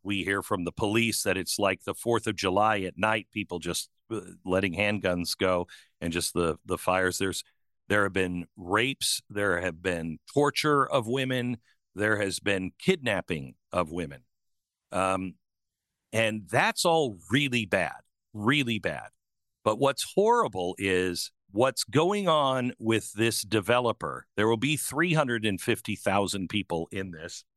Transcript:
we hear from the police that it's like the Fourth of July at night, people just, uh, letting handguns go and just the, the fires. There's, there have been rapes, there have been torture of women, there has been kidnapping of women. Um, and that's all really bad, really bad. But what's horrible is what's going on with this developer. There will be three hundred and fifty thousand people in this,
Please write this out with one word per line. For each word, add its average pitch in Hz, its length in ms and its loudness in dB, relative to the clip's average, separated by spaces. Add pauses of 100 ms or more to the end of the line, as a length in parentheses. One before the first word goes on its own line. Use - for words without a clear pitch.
we 98 220 -2
hear 98 180 0
from 92 220 -4
the 85 80 -4
police 110 520 0
that 92 120 0
it's - 220 -4
like 98 260 0
the 98 100 -4
Fourth 117 320 -2
of 101 100 -2
July 101 440 2
at 92 160 -8
night, 107 360 0
people 90 260 -6
just, 85 320 -6 (200)
uh, 110 100 -4 (240)
letting 92 300 2
handguns 92 640 0
go 92 300 2 (340)
and 85 120 -2
just 85 200 -2
the, 85 320 0
the 90 140 -4
fires. 92 400 0
There's, 95 240 -2 (460)
there 104 160 4
have 98 80 -2
been 90 340 -2 (100)
rapes, 107 720 -2
there 101 320 0
have 87 220 -6
been 82 360 -2 (140)
torture 143 540 2
of 120 200 0
women, 123 520 -2 (360)
there 104 260 2
has 98 200 -2
been 92 380 0
kidnapping 95 760 -2 (180)
of 85 180 0
women. 76 300 -8 (720)
Um, 92 420 0 (760)
and 110 360 0
that's 170 360 0
all 151 340 2 (120)
really 120 360 2
bad, 85 340 0 (320)
really 117 460 2
bad. 73 300 -4 (560)
But 110 140 2
what's 139 360 0
horrible 151 640 2
is 92 540 0 (180)
what's 123 340 0
going 180 440 2
on 131 500 2
with 110 360 0
this 110 280 0
developer. 104 840 0 (100)
There 107 100 4
will 113 100 6
be 139 200 0
three 160 380 0
hundred 120 300 0
and 98 160 0
fifty 110 360 -2
thousand 98 520 0
people 87 440 -4
in 95 180 -8
this, 80 340 -14 (120)